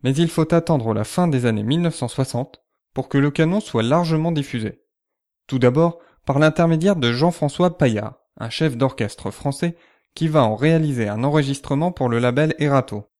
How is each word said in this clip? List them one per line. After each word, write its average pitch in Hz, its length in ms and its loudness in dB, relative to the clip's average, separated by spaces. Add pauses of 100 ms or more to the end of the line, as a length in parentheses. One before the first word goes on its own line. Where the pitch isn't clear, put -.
Mais 131 120 0
il 165 160 2
faut 160 240 0
attendre 147 400 0
la 104 100 -2
fin 175 240 0
des 131 160 0
années 110 180 0
mille 143 200 0
neuf 165 120 0
cent 120 140 -6
soixante - 560 -6 (300)
pour - 160 -6
que 143 80 2
le 139 120 2
canon 160 300 0
soit 117 220 -2
largement 160 500 0
diffusé. 131 480 -6 (680)
Tout 135 120 -4
d'abord, 147 400 4 (260)
par 139 140 -2
l'intermédiaire 165 580 2
de 120 160 0
Jean-François 165 640 0
Paillard, 107 420 -2 (200)
un 117 100 -8
chef 135 300 -2
d'orchestre 117 520 -4
français, 165 460 -6 (380)
qui 160 140 -2
va 156 140 4
en 107 140 2
réaliser 147 500 2
un 107 160 -4
enregistrement 143 680 0
pour 135 160 -2
le 117 100 0
label 127 400 0
Erato. 135 600 -2